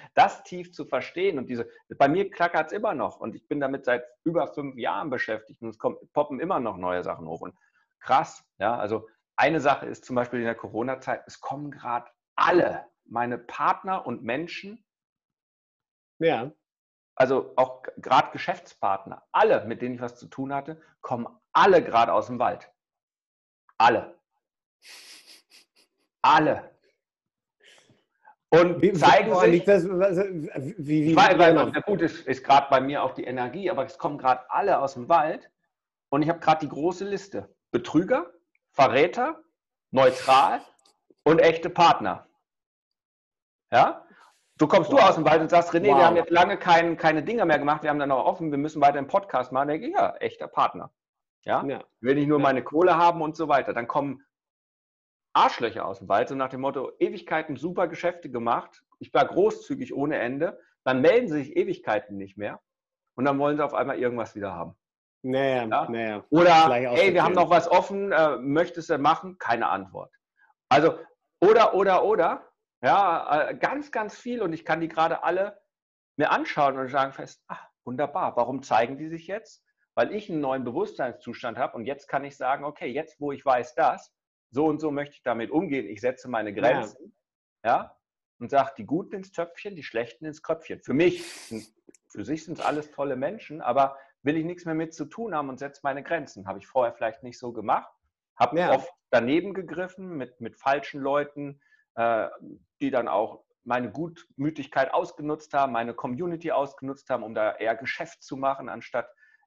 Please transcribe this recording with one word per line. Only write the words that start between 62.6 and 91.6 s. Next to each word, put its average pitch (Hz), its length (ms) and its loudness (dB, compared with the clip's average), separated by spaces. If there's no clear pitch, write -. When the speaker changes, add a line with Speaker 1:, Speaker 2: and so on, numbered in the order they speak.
Speaker 1:
und 123 100 -4
dann 139 140 2
wollen 147 180 0
sie 151 60 0
auf 143 100 -4
einmal 127 260 -2
irgendwas 120 360 -4
wieder 98 180 -8
haben. 85 220 -12
Speaker 2:
Naja, 131 480 0
Speaker 1:
Ja? - 160 0
Speaker 2:
naja. 113 420 -6
Speaker 1:
Oder, 165 360 8
Speaker 2:
Gleich 127 260 2
Speaker 1:
„Ey, 175 220 4
wir 170 100 4
haben 165 100 2
Speaker 2:
aussortieren. - 20 0
Speaker 1:
noch 170 140 4
was 165 200 4
offen, 196 420 0
äh, 151 260 2
möchtest 160 520 -2
du 156 80 0
machen?“ 160 400 0
Keine 117 320 -2
Antwort. 95 440 -8
Also, 147 300 4
oder, 220 340 6
oder, 190 300 4
oder, 220 460 0
ja, 156 640 2
äh, - 60 -6
ganz, 262 360 -4
ganz 214 260 -6
viel 240 240 -8
und 180 120 -4
ich 156 120 -12
kann 160 160 -2
die 165 80 -4
gerade 160 340 0
alle 190 380 -2
mir 147 140 0
anschauen 151 460 0
und 131 120 -6
sagen 135 240 0
fest, - 340 -18
„Ah, - 120 -14
wunderbar, 143 520 -4
warum 131 260 -2
zeigen 120 340 0
die 156 120 -12
sich 165 180 -14
jetzt?“ 208 360 -14
Weil 127 180 0
ich 208 180 -10
einen 156 100 -4
neuen 131 220 -4
Bewusstseinszustand 120 920 -8
habe 135 200 -6
und 113 80 -10
jetzt - 220 -10
kann 139 180 -6
ich 139 120 -18
sagen, 139 280 -4
„Okay, 151 220 -10
jetzt, 143 320 -10
wo 143 120 -6
ich 135 140 -14
weiß 123 300 -2
das, 160 380 -2
so 135 140 0
und 151 140 0
so 156 120 -4
möchte 143 240 -8
ich - 80 -20
damit 113 280 -4
umgehen, 139 360 -2
ich 104 140 -14
setze 123 280 -6
meine 107 260 -4
Speaker 2:
Ja. 107 60 -6
Speaker 1:
Grenzen“, 127 540 -2
ja, 151 320 -2
und 120 120 -12
sag, 139 240 0
„Die 110 100 -12
Guten 170 300 -6
ins 190 160 -14
Töpfchen, 170 440 -10
die 147 80 -16
Schlechten 117 420 -10
ins 151 180 -14
Kröpfchen.“ - 400 -8
Für - 100 -4
mich, 185 300 2